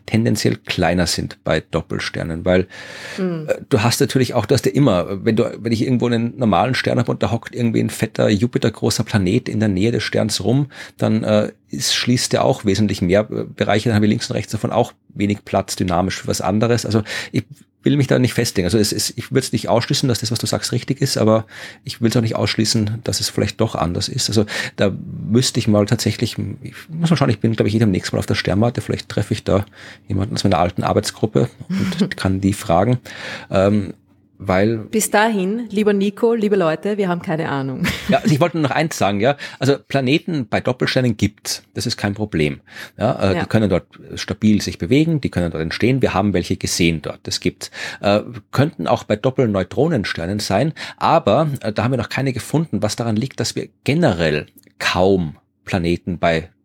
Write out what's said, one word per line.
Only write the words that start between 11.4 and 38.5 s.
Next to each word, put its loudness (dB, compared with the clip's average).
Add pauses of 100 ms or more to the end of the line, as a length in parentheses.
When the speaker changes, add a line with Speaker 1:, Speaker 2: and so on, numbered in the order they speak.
Speaker 1:
ist, -2
schließt 0
der 2
auch 2
wesentlich 2
mehr, 4
äh, -4
Bereiche, 0
dann 2
haben 6
wir 4
links 0
und -2
rechts -4
davon -2
auch 2 (160)
wenig -2
Platz -2
dynamisch 0
für -8
was -2
anderes. 2
Also 2 (300)
ich -2 (380)
will 4
mich 2
da 2
nicht 2
festlegen. 0
Also 2
es 2
ist, -4
ich -10
würde 2
es -6
nicht -2
ausschließen, 2
dass 0
das, -6
was -2
du -4
sagst, -4
richtig -2
ist, -2
aber 4 (400)
ich -12
will 2
es 0
auch 4
nicht -2
ausschließen, 0
dass -4
es -4
vielleicht -2
doch 0
anders -2
ist. -4
Also 4 (300)
da 2 (380)
müsste 2
ich 0
mal 4
tatsächlich, -2 (260)
ich -16 (140)
muss -2
mal 4
schauen, 2
ich 0
bin, 2
glaub 2
ich, 0
eh 4
am 4
nächsten -2
Mal 0
auf -4
der 0
Sternwarte, 0
vielleicht -6
treffe -2
ich -8
da 2 (420)
jemanden -2
aus -4
meiner 4
alten 0
Arbeitsgruppe 0 (500)
und 0
Speaker 2:
<laughs> -
Speaker 1:
kann 0
die 2
fragen. 2 (500)
Ähm, 2 (440)
weil 0
Speaker 2:
Bis -2
dahin, 0
lieber 2
Nico, 0
liebe 2
Leute, 0
wir 0
haben -2
keine -4
Ahnung. -4 (100)
<laughs> -8
Speaker 1:
Ja, 4
also 2
ich 0
wollte 2